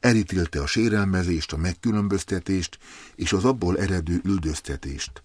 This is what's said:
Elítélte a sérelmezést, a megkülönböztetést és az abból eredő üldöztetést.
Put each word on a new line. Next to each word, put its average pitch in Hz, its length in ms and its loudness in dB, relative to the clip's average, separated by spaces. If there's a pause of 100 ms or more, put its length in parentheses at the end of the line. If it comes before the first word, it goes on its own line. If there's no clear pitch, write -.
Elítélte 92 600 2
a 71 60 -2
sérelmezést, 95 840 2
a - 40 -4
megkülönböztetést 95 1200 0 (360)
és 80 180 -4
az 95 120 2
abból 104 340 2
eredő 87 460 0
üldöztetést. 76 1000 -4